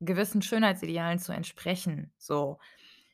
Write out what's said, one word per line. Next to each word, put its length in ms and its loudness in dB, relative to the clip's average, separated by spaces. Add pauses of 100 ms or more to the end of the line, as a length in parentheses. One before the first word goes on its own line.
gewissen 420 2
Schönheitsidealen 760 2
zu 140 -6
entsprechen, 840 -4
so. 420 -2 (560)